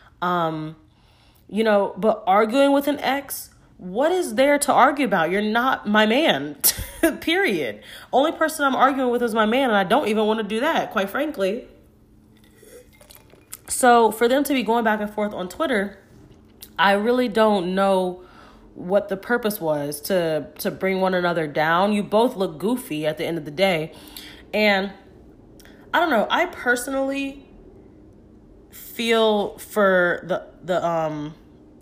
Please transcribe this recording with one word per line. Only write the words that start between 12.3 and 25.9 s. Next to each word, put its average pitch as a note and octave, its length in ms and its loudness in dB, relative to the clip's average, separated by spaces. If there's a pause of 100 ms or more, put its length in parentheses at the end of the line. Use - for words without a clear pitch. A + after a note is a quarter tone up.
So A#3 420 6
for G#3+ 160 0
them C4 180 2
to D4 80 -4
be C4 100 0
going A3+ 200 0
back G#3+ 180 0
and G#3 80 -6
forth G#3 240 -6
on F#3 160 -8
Twitter, G3+ 500 -4 (800)
I F#3+ 140 4
really A#3+ 360 0
don't G3+ 460 2
know F#3 480 0 (520)
what G3 340 -2
the G3 80 -4
purpose A3+ 440 -4
was D3 420 -4
to, E3 440 -2 (120)
to G3 120 -4
bring F#3+ 300 -2
one F#3+ 140 2
another E3+ 320 0
down. E3 460 2
You G#3 100 0
both A#3 340 2
look E3 220 -4
goofy D#3 480 -4
at D#3 120 -4
the E3 80 -4
end E3 100 -4
of D#3 80 -8
the D3+ 60 -10
day. D#3+ 420 0 (600)
And G3+ 380 2 (1000)